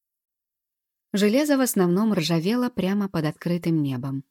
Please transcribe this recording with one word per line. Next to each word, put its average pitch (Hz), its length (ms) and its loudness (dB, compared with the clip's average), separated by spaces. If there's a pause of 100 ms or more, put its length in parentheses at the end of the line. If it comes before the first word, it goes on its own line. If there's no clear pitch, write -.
(1120)
Железо 262 440 2
в 269 40 2
основном 202 520 2
ржавело 185 560 0
прямо 196 400 -2
под 160 160 -4
открытым 170 560 -2
небом. 139 500 -4